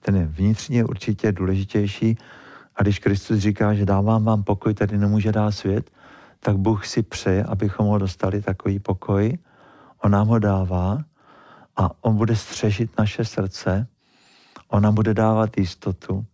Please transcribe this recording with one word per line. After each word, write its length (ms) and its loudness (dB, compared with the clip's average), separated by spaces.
ten 260 2
vnitřní 500 0
je 80 4
určitě 480 -2
důležitější. 840 0
A 60 0
když 160 2
Kristus 400 0
říká, 360 2
že 120 2
„dávám 380 2
vám 200 2
pokoj, 300 -2
tady 240 -2
nemůže 340 2
dát 180 0
svět“, 400 -4
tak 160 0
Bůh 300 0
si 160 -2
přeje, 420 -2
abychom 420 -2
ho 120 2
dostali, 440 -2
takový 360 -4
pokoj. 600 -2
On 60 4
nám 180 4
ho 100 4
dává 600 0
a 140 0
on 160 2
bude 200 2
střežit 600 -2
naše 260 0
srdce, 640 -4
on 140 2
nám 120 4
bude 200 2
dávat 440 2
jistotu. 760 -4